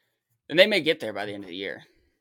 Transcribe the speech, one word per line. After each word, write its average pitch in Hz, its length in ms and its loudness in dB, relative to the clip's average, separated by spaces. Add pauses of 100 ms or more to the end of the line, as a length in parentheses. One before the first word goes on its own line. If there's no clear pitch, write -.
(500)
and 151 80 4
they 202 80 10
may 202 160 0
get 156 180 -2
there 110 140 -8
by 101 100 -6
the 101 80 -8
end 101 120 -14
of 92 40 -16
the 87 80 -14
year. 95 280 -10 (360)